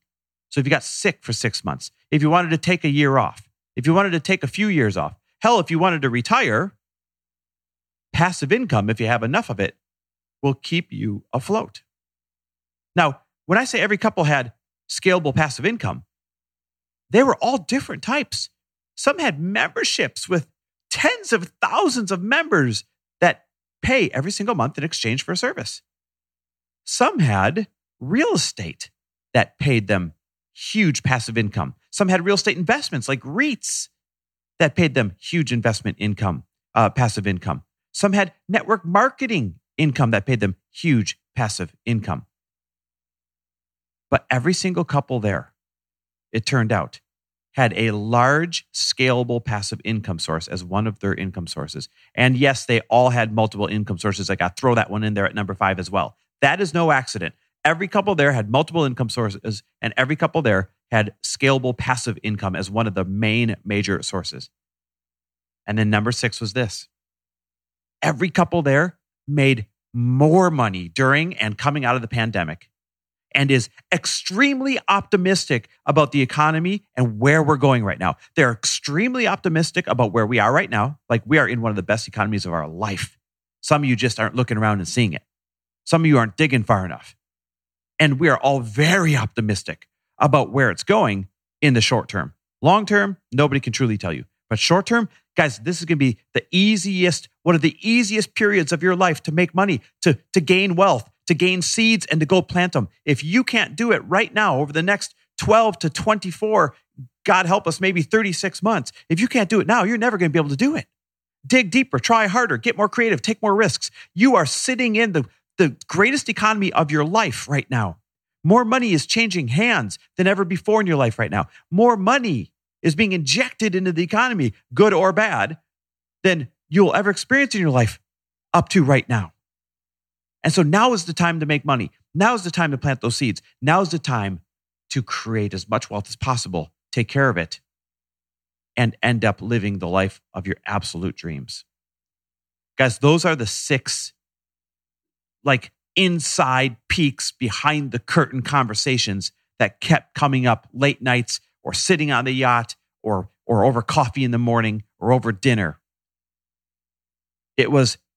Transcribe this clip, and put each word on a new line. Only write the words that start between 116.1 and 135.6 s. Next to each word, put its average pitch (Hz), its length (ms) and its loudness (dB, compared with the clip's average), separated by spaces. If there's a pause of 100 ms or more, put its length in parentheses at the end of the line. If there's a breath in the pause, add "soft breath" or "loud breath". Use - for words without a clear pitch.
economy 208 420 0
of 156 180 2
your 151 140 2
life 175 420 -2
right 143 240 -4
now. 107 280 -2 (440)
More 226 220 6
money 233 280 0
is 151 120 2
changing 180 440 -2
hands 156 500 0 (180 soft breath)
than 185 100 2
ever 196 180 2
before 196 360 0
in 202 60 0
your 165 100 2
life 120 220 2
right 113 120 -2
now. - 180 -2 (220 soft breath)
More 226 260 4
money 196 560 0 (280)
is 156 140 2
being 202 160 2
injected 185 640 -2
into 185 180 0
the 170 120 -2
economy, 208 500 0 (180 soft breath)
good 196 220 6
or 185 180 4
bad, 160 460 0 (640)
than 165 260 2 (200)
you'll 180 260 4
ever 202 160 0
experience 262 440 0
in 202 60 -2
your 160 100 2
life 120 280 2 (560)
up 175 140 2
to 175 160 4
right 135 240 2
now. 104 240 -2 (1120)
And 165 80 2
so 180 100 4
now 208 300 4
is 175 120 -2
the 175 80 -8
time 170 280 0
to 151 60 -2
make 147 180 -2
money. 123 260 -2 (240)
Now 214 200 2
is 190 100 -4
the 175 80 -6
time 165 180 0
to 135 80 -2
plant 135 220 -2
those 117 160 -2
seeds. 117 260 -2 (180 soft breath)
Now 160 200 4
is 185 100 0
the 170 80 -2
time 101 420 -4 (500)
to 127 120 -2
create 107 500 -4
as 95 160 -10